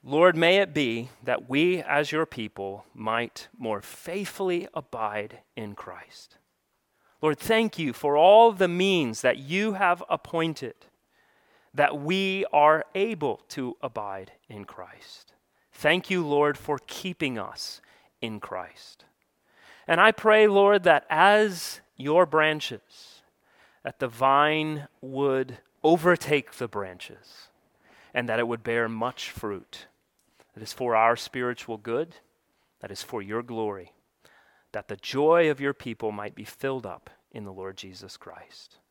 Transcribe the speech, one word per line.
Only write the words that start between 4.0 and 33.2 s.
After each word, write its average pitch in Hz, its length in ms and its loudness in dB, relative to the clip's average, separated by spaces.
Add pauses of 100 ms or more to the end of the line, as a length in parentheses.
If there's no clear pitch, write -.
abide 107 680 -8 (140)
in 104 200 -12
Christ. - 640 -20 (840)
Lord, 151 180 0
thank 220 400 0
you 147 140 -4
for 147 240 0
all 208 360 10
the 185 140 2
means 175 540 0
that 123 160 2
you 190 380 -4
have 180 340 0
appointed 165 680 -4 (1000)
that 143 260 2
we 190 500 -2
are 151 440 6
able 190 560 -2
to 127 320 -8
abide 101 500 -10 (160)
in 104 160 -14
Christ. - 680 -20 (360)
Thank 170 380 0
you, 180 180 -2
Lord, 147 300 2
for 143 300 -6
keeping 143 520 -8
us - 440 -12 (400)
in 110 180 -8
Christ. - 640 -14 (840)
And 165 140 2
I 220 120 8
pray, 214 340 4
Lord, 202 380 4
that 156 260 4
as 196 720 2 (160)
your 156 260 4
branches, 151 960 -2 (640)
that - 160 -12
the 131 100 -4
vine 147 800 2 (140)
would 131 560 -2 (260)
overtake 160 680 2
the 120 160 -8
branches, - 800 -14 (680)
and 120 160 -4
that 113 80 0
it 120 100 0
would 117 140 -6
bear 117 260 -2
much 113 420 -8
fruit. - 580 -12 (680)
That 110 100 -18
is - 80 -14
for 120 240 -2
our 113 180 4
spiritual 123 640 -8
good, 120 400 -6 (640)
that 101 100 -16
is 101 140 -14
for 110 180 -8